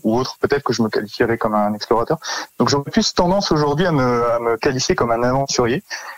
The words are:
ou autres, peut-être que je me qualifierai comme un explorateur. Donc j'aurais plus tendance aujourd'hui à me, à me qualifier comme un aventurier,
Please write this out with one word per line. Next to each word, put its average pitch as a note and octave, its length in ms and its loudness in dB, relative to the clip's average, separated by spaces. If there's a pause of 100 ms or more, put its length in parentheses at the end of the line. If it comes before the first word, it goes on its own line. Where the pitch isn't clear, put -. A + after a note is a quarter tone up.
ou A2 120 2
autres, B2+ 240 -4
peut-être C#3+ 220 0
que B2 100 -2
je A#2 100 0
me A2 60 2
qualifierai A2 480 -2
comme G#2+ 200 -2
un G#2 180 0
explorateur. A2+ 440 0 (420)
Donc A#2+ 80 4
j'aurais C#3+ 240 0
plus - 200 0
tendance F#3+ 380 2
aujourd'hui D3+ 360 2
à F3 40 0
me, B2 400 2
à A#2 80 0
me A#2 180 0
qualifier C3 380 0
comme B2 160 0
un A#2 140 2
aventurier, B2+ 580 0 (360)